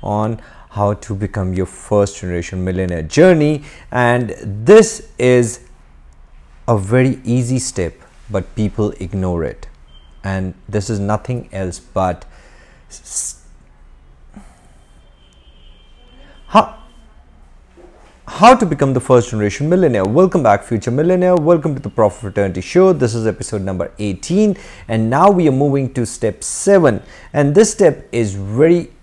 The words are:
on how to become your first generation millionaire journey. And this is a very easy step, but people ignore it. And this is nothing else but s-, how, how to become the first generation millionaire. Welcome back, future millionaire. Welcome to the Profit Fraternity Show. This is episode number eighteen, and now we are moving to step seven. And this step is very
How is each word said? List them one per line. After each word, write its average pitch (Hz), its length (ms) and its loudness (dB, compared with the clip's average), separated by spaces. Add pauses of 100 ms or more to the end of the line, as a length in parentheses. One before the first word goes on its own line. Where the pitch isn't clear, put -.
on 107 400 -4 (280)
how 101 240 -2
to 104 200 -10
become 98 400 -4
your 92 120 -2
first - 560 -2
generation 90 420 -6
millionaire 90 380 -4
journey. 151 640 2 (260)
And 123 420 0 (320)
this 214 540 6
is 123 400 2 (1080)
a 113 80 2
very 120 480 0
easy 123 340 -2
step, 90 340 -6 (360)
but 95 260 -6
people 104 360 -2
ignore 90 520 -4
it. - 240 -10 (560)
And 95 300 -6 (160)
this 101 200 -4
is 104 120 -4
nothing 110 500 -6
else 95 280 -8
but 92 440 -6 (680)
s-, - 540 -14 (3000)
how, - 300 0 (1500)
how 233 280 6
to 240 100 0
become 143 280 -2
the 127 60 0
first 120 320 2
generation 107 360 -2
millionaire. 156 380 2
Welcome 160 360 2
back, 104 220 2
future 113 260 -4
millionaire. 180 460 0
Welcome 156 400 0
to 127 60 -12
the - 80 -8
Profit 104 320 0
Fraternity 95 400 -4
Show. 185 320 2
This 123 200 0
is 113 140 -2
episode 104 340 -6
number 92 380 -6
eighteen, 175 560 -2 (320)
and 113 220 -2
now 156 200 4
we 180 200 2
are - 20 0
moving 135 440 0
to 123 100 -2
step - 380 -6
seven. 160 600 2 (300)
And 143 200 2
this 214 180 4
step - 400 0
is 113 240 -2
very 143 560 0 (120)